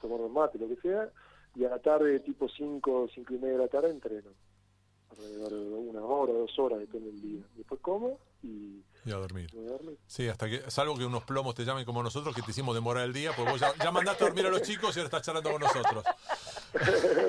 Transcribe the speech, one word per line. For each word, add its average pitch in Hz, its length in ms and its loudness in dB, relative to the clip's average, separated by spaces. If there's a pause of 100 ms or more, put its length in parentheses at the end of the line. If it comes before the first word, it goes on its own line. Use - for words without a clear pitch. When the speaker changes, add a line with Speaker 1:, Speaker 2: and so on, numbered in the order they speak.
Speaker 1:
tomar 117 180 -4
un 113 120 -4
mate, 147 260 2
lo 113 100 -4
que 123 80 -4
sea, 202 320 -2 (460)
y 123 100 0
a 123 60 2
la 123 80 -4
tarde, 151 420 4
tipo 135 300 -2
cinco, 139 640 0
cinco 127 200 -8
y 123 40 -4
media 131 180 0
de 127 60 4
la 123 60 4
tarde, 147 220 2
entreno. 110 400 -8 (800)
Alrededor 107 400 -10
de 104 80 -4
una 107 440 -6
hora, 127 300 4
dos 117 260 0
horas, 123 200 4
depende 107 320 -8
del 104 100 -14
día. 104 220 -8 (140)
Después 113 240 -10
como 233 380 -2 (260)
y 104 360 -12 (240)
Speaker 2:
Y 120 60 -6
a 101 60 -4
dormir. 92 360 -8
Speaker 1:
me 113 100 -14
voy 113 60 -10
a 123 40 -8
dormir. 151 340 -12
Speaker 2:
Sí, 123 220 -4
hasta 110 200 -2
que, 120 220 -6
salvo 147 260 2
que 127 80 -2
unos 123 200 -2
plomos 135 320 -2
te 120 80 -4
llamen 131 200 -2
como 120 180 -2
nosotros, 143 320 -4
que 117 80 -4
te 110 100 -8
hicimos 123 240 0
demorar 120 300 0
el 127 60 -2
día, 147 220 -2
porque 120 160 2
vos 131 100 0
ya, 139 220 4
ya 165 80 4
mandaste 185 320 2
a 208 60 8
dormir 185 180 2
a 185 40 4
los 185 120 4
chicos 196 340 0
y 175 40 0
ahora 165 80 -2
estás 156 140 0
charlando 160 280 -2
con 151 100 0
nosotros. 117 480 4
Speaker 1:
<laughs> - 60 2 (1160)